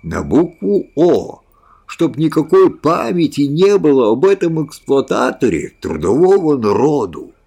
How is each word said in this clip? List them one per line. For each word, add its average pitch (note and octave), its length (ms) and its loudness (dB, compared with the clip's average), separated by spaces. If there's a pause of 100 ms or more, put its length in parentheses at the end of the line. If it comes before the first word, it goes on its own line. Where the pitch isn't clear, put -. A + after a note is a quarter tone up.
на D#2+ 220 -8
букву F3 720 -2
"О", C#3+ 460 0 (440)
чтоб C3+ 300 -4
никакой D#3+ 600 2
памяти E3+ 640 -2
не F3+ 360 2
было C3+ 320 2
об A#2 140 0
этом E3+ 420 0
эксплуататоре B2 1120 -2
трудового D3 800 0
народу. G#2+ 760 -2 (120)